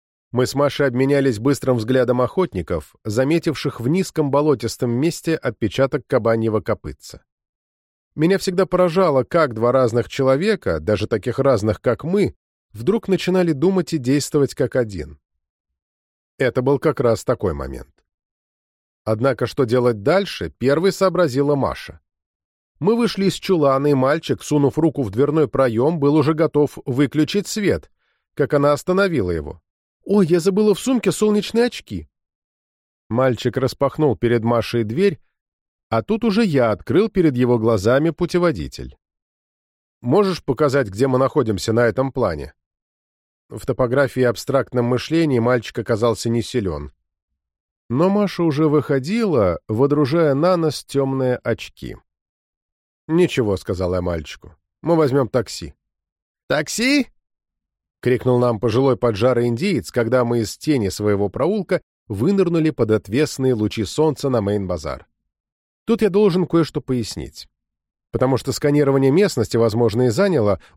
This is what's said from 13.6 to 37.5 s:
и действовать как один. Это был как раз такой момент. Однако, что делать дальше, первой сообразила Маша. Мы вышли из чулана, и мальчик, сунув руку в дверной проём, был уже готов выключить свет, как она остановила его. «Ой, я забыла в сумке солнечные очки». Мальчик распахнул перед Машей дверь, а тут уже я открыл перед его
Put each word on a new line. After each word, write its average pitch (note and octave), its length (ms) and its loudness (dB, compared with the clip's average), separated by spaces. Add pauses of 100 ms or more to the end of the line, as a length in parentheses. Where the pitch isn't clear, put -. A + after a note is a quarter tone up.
и D#3+ 60 -2
действовать C3+ 560 0
как B2+ 200 -2
один. F#2 440 -4 (1200)
Это B2+ 220 0
был C3 180 2
как D3 220 -2
раз A#2 240 0
такой G#2 300 -2
момент. C2+ 420 -12 (1080)
Однако, A#2 420 0
что - 180 -2
делать A#2+ 380 2
дальше, D3+ 480 -2
первой D#3 420 0
сообразила D3+ 600 0
Маша. G2+ 460 -4 (800)
Мы G#3 160 2
вышли G#3 300 0
из F3+ 80 0
чулана, C#3+ 520 0
и D3 80 4
мальчик, C3+ 480 0
сунув C#3+ 360 0
руку D#3 240 0
в G#2+ 80 -4
дверной C#3+ 380 0
проём, C3 520 0
был C#3+ 160 2
уже D#3 180 2
готов D3+ 500 0
выключить D3 640 0
свет, D#3 440 -2 (440)
как C#3+ 180 -2
она C#3+ 200 4
остановила E3 580 0
его. D#2 320 -6 (420)
«Ой, G3 220 2
я F3 140 4
забыла G3+ 340 2
в - 60 -6
сумке B3 300 0
солнечные G#3+ 560 0
очки». F2+ 420 -10 (1000)
Мальчик B2 480 0
распахнул C3+ 600 0
перед A#2 280 0
Машей A#2 400 0
дверь, D3 340 -2 (720)
а A2+ 140 0
тут G#3+ 220 -2
уже A3+ 200 2
я C3+ 260 2
открыл E3 380 0
перед E3 280 0
его B2 220 2